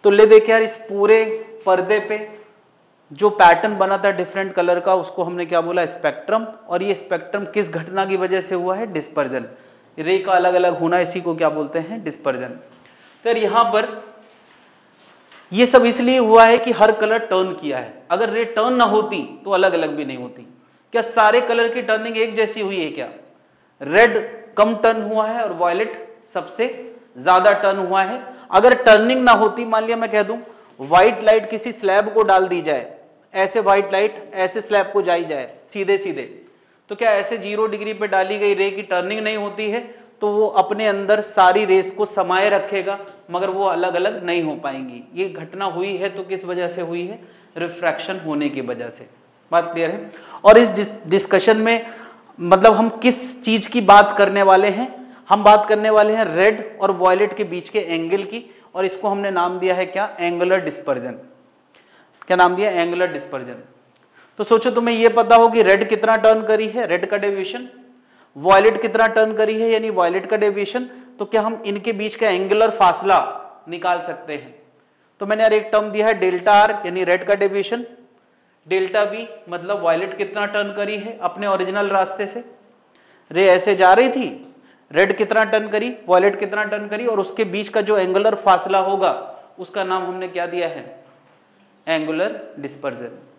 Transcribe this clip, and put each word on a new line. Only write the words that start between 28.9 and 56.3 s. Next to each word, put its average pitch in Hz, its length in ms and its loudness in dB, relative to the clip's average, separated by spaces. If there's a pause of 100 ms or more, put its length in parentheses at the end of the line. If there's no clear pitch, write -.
ना 247 100 6
होती, 214 320 2
मान 220 200 0
लिया 226 120 -2
मैं 226 140 -6
कह 214 120 2
दूं 220 160 -6 (420)
white 190 440 4
light 220 260 4
किसी 226 220 -8
slab 208 400 -2
को 220 100 2
डाल 190 260 4
दी 175 140 -2
जाए, 139 360 -4 (360)
ऐसे 190 260 0
white 196 320 2
light 208 420 -2
ऐसे 214 260 -2
slab 202 320 0
को 202 100 0
जाई 175 220 0
जाए 143 300 -10 (140)
सीधे 196 300 -2
सीधे, 160 240 -8 (680)
तो 202 80 -12
क्या 226 140 0
ऐसे 202 280 -2
zero 208 280 -4
degree 208 260 -8
पे 208 140 -6
डाली 190 320 -2
गई 202 160 0
रे 196 160 -2
की 196 120 -10
टर्निंग 190 380 -4
नहीं 214 160 -6
होती 208 340 -8
है? 233 100 -6 (400)
तो 208 80 -2
वो 208 180 0
अपने 202 400 0
अंदर 202 340 0
सारी 196 440 4
rays 190 260 2
को 208 140 -4
समाये 190 460 0
रखेगा 196 480 -2 (320)
मगर 185 200 -4
वो 196 140 -4
अलग-अलग 180 600 -2
नहीं 175 180 -2
हो 151 120 -6
पाएंगी। 131 480 -12 (120)
ये 185 140 -6
घटना 170 360 -12
हुई 185 320 -6
है 190 120 -6
तो 190 140 -10
किस 190 220 -10
वजह 175 240 -6
से 175 120 -10
हुई 170 260 -8
है? - 140 -14 (360)
refraction 165 720 -6
होने 147 220 -4
की 135 120 -8
वजह 120 300 -10
से। 113 180 -20 (440)
बात 170 200 -2
clear 165 180 -2
है? - 200 -12 (340)
और 220 140 10
इस 226 140 4
डिस-, 202 200 -4 (140)
discussion 196 500 2
में 226 300 -2 (540)
मतलब 190 340 6
हम 226 140 2
किस 226 540 -2
चीज 220 240 0
की 240 140 -2
बात 202 380 8
करने 202 240 2
वाले 196 260 6
हैं? 233 320 -6 (320)
हम 208 140 4
बात 208 220 8
करने 214 240 0
वाले 214 240 4
हैं 226 100 0
रेड 190 580 0